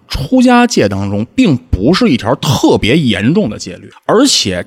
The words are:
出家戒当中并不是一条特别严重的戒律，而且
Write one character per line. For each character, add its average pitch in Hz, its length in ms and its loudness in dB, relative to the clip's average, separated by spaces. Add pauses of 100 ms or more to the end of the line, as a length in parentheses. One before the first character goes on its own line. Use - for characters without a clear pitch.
出 247 320 -2
家 240 260 4
戒 143 220 0
当 98 200 -4
中 101 240 -4
并 214 220 2
不 120 380 -2
是 208 160 2
一 127 80 2
条 113 180 -4
特 - 420 0
别 113 200 0
严 117 360 0
重 185 160 0
的 - 80 -10
戒 90 200 -14
律， 98 120 -20 (160)
而 220 220 2
且 90 400 -2